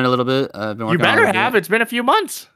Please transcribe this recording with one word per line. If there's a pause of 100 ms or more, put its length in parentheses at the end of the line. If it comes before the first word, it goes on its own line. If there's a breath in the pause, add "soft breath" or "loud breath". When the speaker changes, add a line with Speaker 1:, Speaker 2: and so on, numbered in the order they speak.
Speaker 1:
it
a
little
bit.
Uh,
I've
been
Speaker 2:
You
Speaker 1:
working
on
it
Speaker 2:
better
Speaker 1:
a
little
Speaker 2:
have.
Speaker 1:
bit.
Speaker 2:
It's
been
a
few
months.